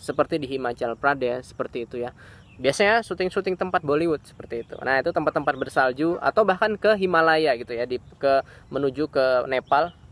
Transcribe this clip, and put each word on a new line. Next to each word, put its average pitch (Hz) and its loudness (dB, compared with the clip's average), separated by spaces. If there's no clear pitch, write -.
seperti 151 -2
di 135 -6
Himachal 120 -6
Pradesh, 127 -2
seperti 120 -8
itu 120 -10
ya. - -16
Biasanya 202 2
syuting-syuting 185 -4
tempat 180 -2
Bollywood 151 0
seperti - -12
itu. - -16
Nah, 131 0
itu 135 0
tempat-tempat 147 0
bersalju 135 0
atau 202 4
bahkan 214 0
ke 214 4
Himalaya 160 4
gitu 120 -8
ya, 120 -2
di, 123 -4
ke, 139 4
menuju 139 -2
ke 131 2
Nepal, 139 0